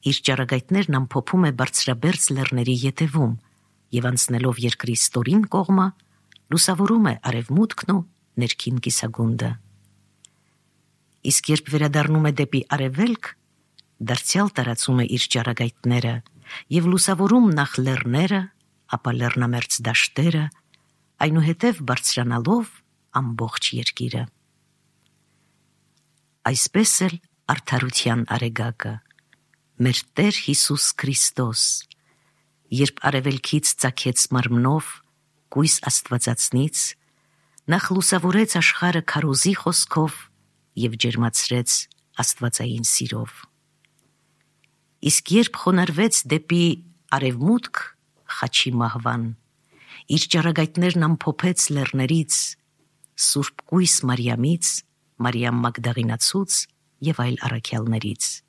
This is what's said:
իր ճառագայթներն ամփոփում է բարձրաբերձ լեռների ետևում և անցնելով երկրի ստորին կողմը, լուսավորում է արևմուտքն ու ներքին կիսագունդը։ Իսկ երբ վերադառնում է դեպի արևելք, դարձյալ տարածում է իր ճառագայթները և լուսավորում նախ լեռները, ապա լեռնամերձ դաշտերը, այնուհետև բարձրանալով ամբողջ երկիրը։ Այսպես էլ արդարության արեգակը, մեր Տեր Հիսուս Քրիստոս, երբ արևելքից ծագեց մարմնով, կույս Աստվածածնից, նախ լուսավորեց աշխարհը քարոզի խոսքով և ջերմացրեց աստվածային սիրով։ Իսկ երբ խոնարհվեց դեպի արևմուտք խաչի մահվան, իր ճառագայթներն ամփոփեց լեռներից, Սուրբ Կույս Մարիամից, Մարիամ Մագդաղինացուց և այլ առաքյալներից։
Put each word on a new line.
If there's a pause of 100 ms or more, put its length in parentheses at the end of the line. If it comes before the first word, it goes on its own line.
իր (100)
ճառագայթներն
ամփոփում
է
բարձրաբերձ (100)
լեռների
ետևում (580)
և
անցնելով
երկրի
ստորին
կողմը, (680)
լուսավորում
է (100)
արևմուտքն
ու (340)
ներքին
կիսագունդը։ (1700)
Իսկ
երբ
վերադառնում
է
դեպի
արևելք, (720)
դարձյալ
տարածում
է
իր
ճառագայթները (580)
և
լուսավորում
նախ
լեռները, (480)
ապա (120)
լեռնամերձ
դաշտերը, (760)
այնուհետև (120)
բարձրանալով (400)
ամբողջ (140)
երկիրը։ (2250)
Այսպես
էլ (320)
արդարության
արեգակը, (840)
մեր (160)
Տեր
Հիսուս (100)
Քրիստոս, (1080)
երբ
արևելքից
ծագեց
մարմնով, (640)
կույս (140)
Աստվածածնից, (880)
նախ (120)
լուսավորեց
աշխարհը
քարոզի
խոսքով (580)
և (100)
ջերմացրեց (460)
աստվածային
սիրով։ (1700)
Իսկ
երբ
խոնարհվեց (160)
դեպի (540)
արևմուտք (460)
խաչի
մահվան, (800)
իր
ճառագայթներն
ամփոփեց
լեռներից, (800)
Սուրբ
Կույս
Մարիամից, (460)
Մարիամ
Մագդաղինացուց (400)
և
այլ
առաքյալներից։ (160)